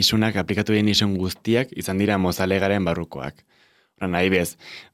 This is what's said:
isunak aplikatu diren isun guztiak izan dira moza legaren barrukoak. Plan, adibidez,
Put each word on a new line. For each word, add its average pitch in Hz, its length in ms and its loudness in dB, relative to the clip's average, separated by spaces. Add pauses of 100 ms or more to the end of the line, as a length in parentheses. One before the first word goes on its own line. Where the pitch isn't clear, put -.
isunak 110 360 2
aplikatu 98 360 -2
diren 104 160 4
isun 101 260 2
guztiak 110 580 -2
izan 95 280 -4
dira 104 180 2
moza 92 300 0
legaren 98 360 2
barrukoak. 82 600 -6 (560)
Plan, 92 160 -2
adibidez, 90 380 2 (400)